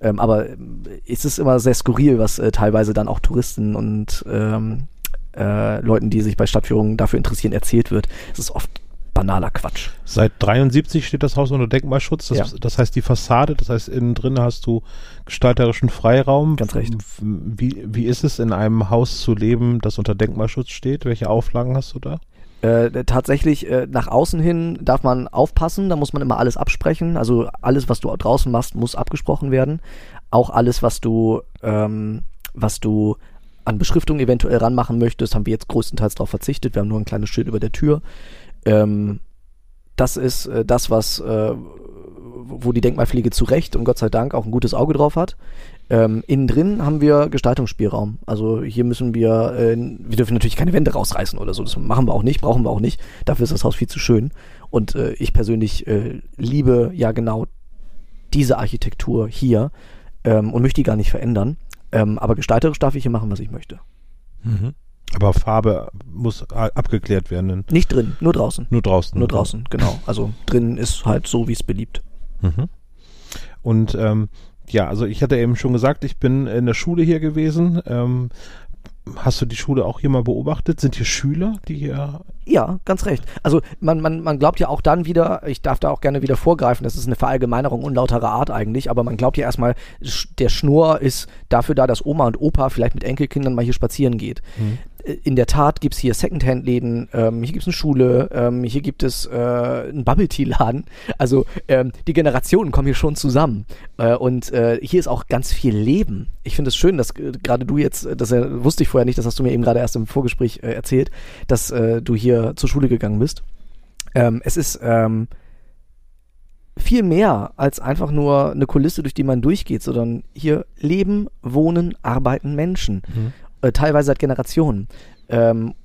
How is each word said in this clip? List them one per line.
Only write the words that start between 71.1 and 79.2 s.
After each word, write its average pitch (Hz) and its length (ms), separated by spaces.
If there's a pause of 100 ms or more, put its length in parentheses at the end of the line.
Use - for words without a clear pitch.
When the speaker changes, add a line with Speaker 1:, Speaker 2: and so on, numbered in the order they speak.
Speaker 1:
so, 117 200
wie 117 60
es 110 100
beliebt. 113 400 (380)
Speaker 2:
Mhm. 98 280 (920)
Und, 110 320
ähm, 107 340 (400)
ja, 98 200
also 107 160
ich 104 180
hatte 135 140
eben 120 200
schon 127 160
gesagt, 127 320
ich 135 140
bin 135 280
in 117 200
der 113 80
Schule 170 280
hier 160 180
gewesen. 156 640
Ähm, 123 440 (880)
hast - 260